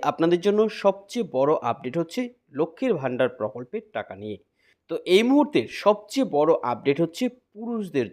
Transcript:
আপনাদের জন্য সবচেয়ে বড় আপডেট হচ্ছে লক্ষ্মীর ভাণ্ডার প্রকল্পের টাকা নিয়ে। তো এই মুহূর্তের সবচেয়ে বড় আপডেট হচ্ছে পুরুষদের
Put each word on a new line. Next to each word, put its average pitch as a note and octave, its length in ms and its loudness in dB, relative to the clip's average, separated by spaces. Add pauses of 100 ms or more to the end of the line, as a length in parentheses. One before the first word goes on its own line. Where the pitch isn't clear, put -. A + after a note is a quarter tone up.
আপনাদের E3+ 380 2
জন্য G3+ 180 2 (220)
সবচেয়ে G3 520 -2
বড় C3+ 180 2 (180)
আপডেট B2+ 280 -6
হচ্ছে E3+ 240 -4 (320)
লক্ষ্মীর E3+ 400 -2
ভাণ্ডার B2+ 440 0
প্রকল্পের B2 460 -8 (100)
টাকা G#2 220 -8
নিয়ে। G2+ 220 -10 (540)
তো E3 40 -6 (100)
এই F#3 180 6
মুহূর্তের C4 440 2 (140)
সবচেয়ে G#3+ 440 0 (100)
বড় D3+ 160 4 (120)
আপডেট B2 380 -2
হচ্ছে E3+ 240 -2 (260)
পুরুষদের G#3 600 -6